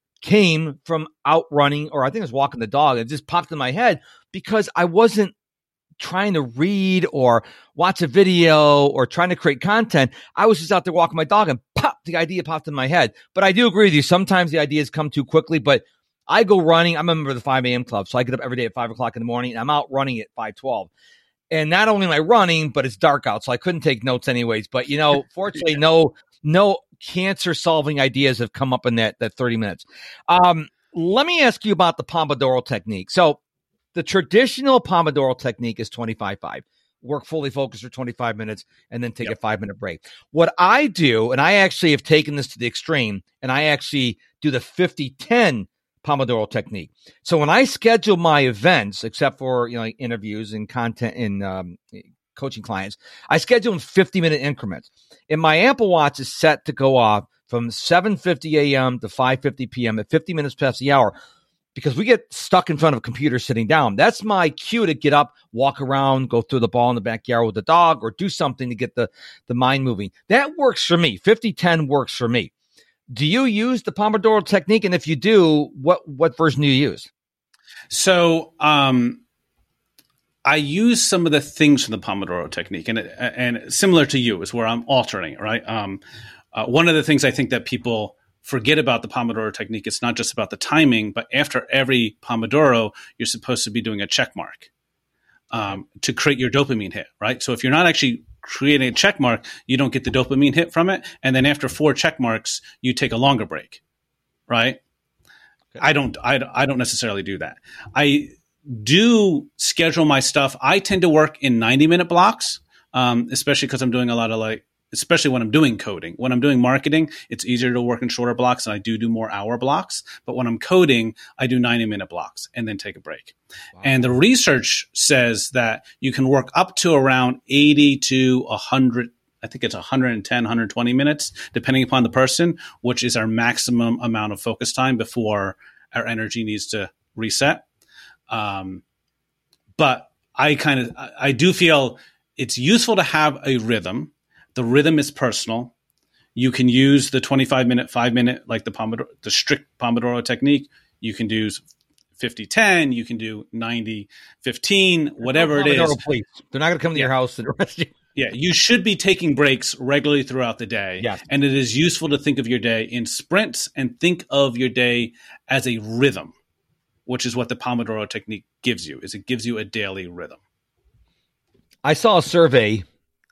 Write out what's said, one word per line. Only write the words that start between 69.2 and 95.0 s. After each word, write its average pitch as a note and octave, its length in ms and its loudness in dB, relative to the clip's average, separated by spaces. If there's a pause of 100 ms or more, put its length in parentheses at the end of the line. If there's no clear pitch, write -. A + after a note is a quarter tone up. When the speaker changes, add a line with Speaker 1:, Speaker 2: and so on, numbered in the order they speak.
Speaker 1:
the B2 80 -4
mind C3 280 0
moving. G#2 280 -4 (160)
That C#4+ 300 2
works C4+ 260 0
for E3+ 140 2
me. C#3 200 0
Fifty A3 360 2
ten E3 340 0
works C3+ 300 0
for A#2+ 100 -2
me. A#2 240 -2 (600)
Do C#3 160 -2
you A#3 160 2
use A#3 400 0
the - 80 -6
Pomodoro G#3+ 520 2
technique? G#3 420 0
And F3+ 100 0
if - 100 -2
you D#3+ 100 -2
do, D#3+ 540 4 (100)
what, E3 280 0
what D#3 280 -2
version D3 260 0
do D3 60 2
you C#3 220 2
use? - 220 -12 (800)
Speaker 2:
So, E3+ 680 2
um, C3+ 600 2 (1300)
I D3 120 4
use G3+ 440 2
some F3 240 2
of D3+ 60 2
the D3 100 4
things D3 440 2
from A2 80 -8
the G#2 60 -6
Pomodoro F2+ 520 -6
technique, F2 380 -8
and, A2+ 100 -2
and A#2+ 760 -6
similar E3+ 340 4
to C3+ 120 -2
you A2 220 0
is - 120 -10
where A2+ 140 -2
I'm A#2 200 -4
altering A#2 480 -2
it, - 40 -20
right? G#2+ 280 -6
Um, G#2 340 -8 (500)
uh, A2 140 -6
one D#3 240 2
of D#3+ 60 4
the D3 80 2
things D3 200 2
I C3 80 4
think B2 200 -2
that A#2+ 140 -2
people A2+ 520 -6 (240)
forget C#3 360 0
about B2+ 260 0
the A2+ 40 -14
Pomodoro A2 460 -6
technique, G#2+ 340 -10
it's - 140 -8
not A#2+ 160 -4
just - 160 -6
about G#2+ 160 -4
the G2+ 80 -10
timing, A#2+ 560 2
but - 200 -10
after C3+ 380 -2
every B2+ 500 0
Pomodoro, A#2 680 2 (260)
you're A#2 80 -6
supposed A#2 380 -6
to G#2+ 80 -8
be A2+ 100 -4
doing G#2 200 -6
a G2 60 -8
check - 280 -4
mark, - 340 -16 (800)